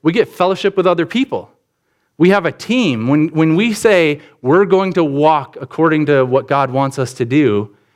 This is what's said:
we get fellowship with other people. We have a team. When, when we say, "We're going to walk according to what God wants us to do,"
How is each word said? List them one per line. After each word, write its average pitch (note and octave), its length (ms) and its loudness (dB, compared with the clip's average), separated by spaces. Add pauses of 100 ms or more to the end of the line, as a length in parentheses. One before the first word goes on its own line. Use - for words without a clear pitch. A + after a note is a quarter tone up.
we D#3+ 100 0
get G#3 160 0
fellowship F#3+ 480 -2
with F3+ 100 0
other F3 200 0
people. F3+ 440 -6 (680)
We F3 140 4
have G3 140 2
a D3+ 60 -2
team. D#3 560 -2
When, D3+ 220 0
when D#3 260 0
we A3 160 0
say, F3 480 2 (220)
"We're E3 240 2
going F#3+ 280 0
to F3 120 0
walk D3 560 0
according D#3 460 0
to C#3 180 2
what C3 240 -2
God C#3 200 0
wants C3+ 300 -4
us B2 140 -6
to B2+ 100 -6
do," A#2 500 0 (220)